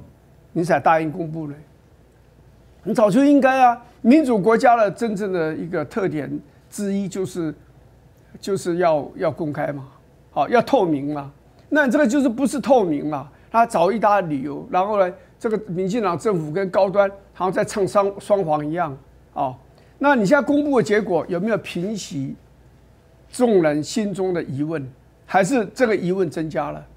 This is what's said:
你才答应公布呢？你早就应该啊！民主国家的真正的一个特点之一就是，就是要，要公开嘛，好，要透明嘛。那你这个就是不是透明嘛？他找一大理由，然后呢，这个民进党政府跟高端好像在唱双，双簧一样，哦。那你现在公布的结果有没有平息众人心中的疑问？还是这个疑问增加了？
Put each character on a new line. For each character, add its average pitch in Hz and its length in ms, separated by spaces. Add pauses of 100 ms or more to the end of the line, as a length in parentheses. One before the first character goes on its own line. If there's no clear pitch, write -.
(520)
你 165 120
才 165 160
答 165 200
应 160 100
公 165 200
布 160 160
呢？ 143 80 (1300)
你 - 100
早 214 160
就 240 160
应 285 160
该 262 220
啊！ 240 180 (200)
民 294 240
主 247 120
国 220 220
家 240 160
的 214 160
真 233 240
正 190 180
的 160 220
一 175 140
个 160 160
特 190 240
点 143 200 (400)
之 202 240
一 196 140
就 190 180
是， 170 300 (880)
就 196 160
是 175 220
要， 156 360
要 165 160
公 147 220
开 147 160
嘛， 139 180 (460)
好， 143 160
要 233 120
透 226 240
明 147 300
嘛。 139 180 (360)
那 294 180
你 226 60
这 254 40
个 302 80
就 262 160
是 262 80
不 240 160
是 277 140
透 233 240
明 151 260
嘛？ 147 200 (240)
他 233 120
找 190 280
一 226 80
大 208 200
理 147 220
由， 147 260
然 180 160
后 208 140
呢， 185 160 (240)
这 240 100
个 214 80 (120)
民 185 180
进 220 160
党 175 160
政 214 220
府 151 100
跟 185 200
高 196 200
端 196 180 (240)
好 - 120
像 185 80
在 202 120
唱 202 220
双， 202 340
双 202 220
簧 151 240
一 151 60
样， 160 260 (360)
哦。 139 200 (420)
那 277 200
你 208 100
现 254 100
在 285 60
公 294 220
布 277 140
的 202 40
结 208 180
果 170 280
有 180 100
没 214 120
有 208 80
平 196 380
息 143 380 (960)
众 226 320
人 151 180
心 208 320
中 185 220
的 165 80
疑 143 220
问？ 156 200 (400)
还 190 200
是 226 280
这 254 140
个 214 80
疑 175 160
问 185 180
增 160 220
加 151 220
了？ 151 120 (120)